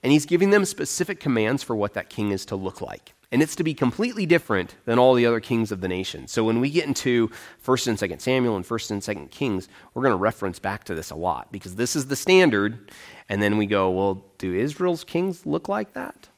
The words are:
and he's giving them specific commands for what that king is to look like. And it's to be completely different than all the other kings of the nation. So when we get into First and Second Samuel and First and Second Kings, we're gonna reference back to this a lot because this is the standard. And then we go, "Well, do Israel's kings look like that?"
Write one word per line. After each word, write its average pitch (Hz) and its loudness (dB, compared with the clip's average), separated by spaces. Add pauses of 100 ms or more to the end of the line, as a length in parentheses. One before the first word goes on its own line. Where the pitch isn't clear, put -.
and 135 4
he's 147 4
giving 175 4
them 202 4
specific - -4
commands 120 0
for 117 -4
what 101 -2
that - -6
king 104 -4
is 95 -4
to - -6
look 95 -8
like. - -14 (180)
And 135 4
it's 156 -4
to - -2
be 156 -2
completely 208 -2
different 113 0 (100)
than 117 2
all 127 8
the 120 4
other 117 2
kings 113 -2
of 95 -6
the 95 -4
nation. 92 -6
So - -2
when 113 2
we 135 0
get 156 0
into 123 0 (280)
First - 0
and 110 0
Second 87 -4
Samuel 123 2
and 92 -4
First - -6
and 101 -4
Second 95 -8
Kings, 104 -4 (240)
we're 127 -6
gonna 127 4
reference 95 -2
back 98 -6
to 87 -6
this 78 -10
a - -10
lot 78 -4
because 92 -12
this 120 -4
is 135 -4
the 139 -4
standard. 120 4 (360)
And 101 -2
then 104 4
we 104 2
go, 98 2
"Well, 95 -2 (140)
do 92 -4
Israel's 151 -2
kings 175 -4
look - -4
like 202 -4
that?" - -14